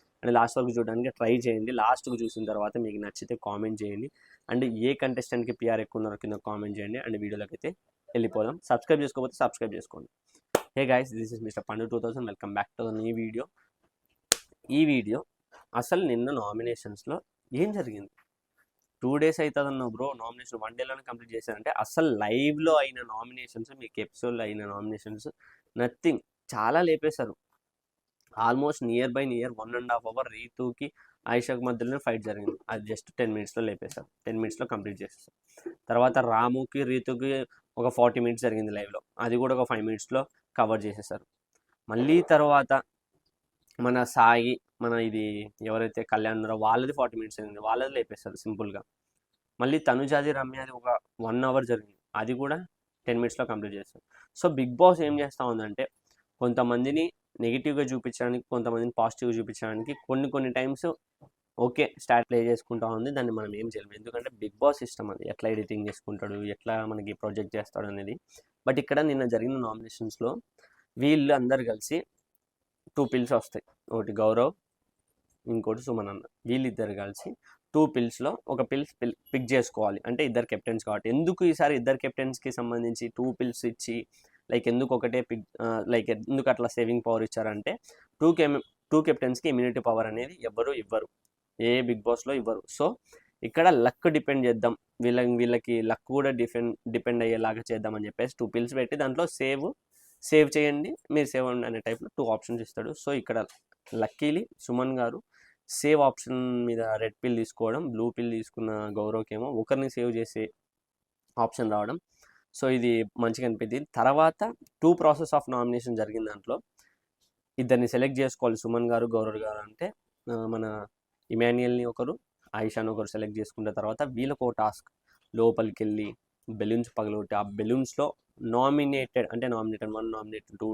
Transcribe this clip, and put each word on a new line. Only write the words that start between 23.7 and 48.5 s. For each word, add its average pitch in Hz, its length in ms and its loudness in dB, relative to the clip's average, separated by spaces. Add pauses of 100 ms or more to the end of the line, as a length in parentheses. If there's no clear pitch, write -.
మీకు 120 240 -10
ఎపిసోడ్లో 117 420 -4
అయిన 107 220 -6
నామినేషన్స్, 107 600 -10 (480)
nothing, 120 420 0 (320)
చాలా 120 320 2
లేపేశారు. 156 540 0 (1000)
Almost 131 480 2
near 120 280 2
by 135 160 -2
near 123 260 -2
one 110 220 -12
and 123 180 -4
half 117 140 0
hour 117 240 -4
రీతుకి 120 580 -8 (380)
ఆయిషాకి 120 400 2
మధ్యలోనే 123 340 -2
ఫైట్ 113 260 -2
జరిగింది, 104 320 -6 (100)
అది 110 180 -6
just 107 300 -8
టెన్ 113 180 -2
మినిట్స్‌లో 107 300 -6
లేపేశారు, - 440 -8 (160)
టెన్ 113 160 -4
మినిట్స్‌లో 113 280 -4
కంప్లీట్ 104 320 -8
చేసేసారు. - 360 -18 (520)
తర్వాత 123 380 4
రాముకి 123 580 2
రీతుకి 127 480 -2 (460)
ఒక 123 160 2
ఫార్టీ 120 260 6
మినిట్స్ 120 260 0
జరిగింది 110 280 -2
లైవ్లో, 101 280 -8 (180)
అది 117 180 2
కూడా 127 180 2
ఒక 127 120 2
ఫైవ్ 110 180 -2
మినిట్స్‌లో 110 380 -2 (320)
కవర్ 110 280 2
చేసేసారు. 104 420 -10 (640)
మళ్ళీ 127 280 6 (120)
తర్వాత 147 420 8 (1080)
మన 123 240 2
సాయి, 120 500 6 (280)
మన 117 180 0
ఇది 110 260 -2 (400)
ఎవరైతే 110 380 -2
కళ్యాణ్ 110 340 0
ఉన్నారో 110 200 -2
వాళ్ళది 117 360 2
ఫార్టీ 123 240 -2
మినిట్స్ 110 220 -10
జరిగింది, 104 240 -12
వాళ్ళది 123 300 -2
లేపేశారు 107 440 -8
సింపుల్గా. 101 440 -8 (800)